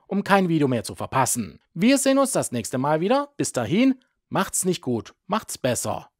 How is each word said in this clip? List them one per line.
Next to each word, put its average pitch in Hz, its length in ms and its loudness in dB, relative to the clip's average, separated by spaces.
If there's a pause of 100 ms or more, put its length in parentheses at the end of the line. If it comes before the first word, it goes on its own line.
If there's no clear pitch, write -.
um 196 160 -2
kein 190 260 4
Video 156 200 2
mehr 120 160 0
zu 101 100 -10
verpassen. 110 640 -2 (140)
Wir 240 260 4
sehen 269 200 2
uns 269 120 2
das 147 220 -2
nächste 123 260 -4
Mal 147 220 0
wieder. 262 360 0
Bis - 160 -2
dahin, 196 440 2 (320)
macht's - 360 -2
nicht 180 180 -2
gut, 117 320 -4 (120)
macht's - 320 -4
besser. 110 600 -4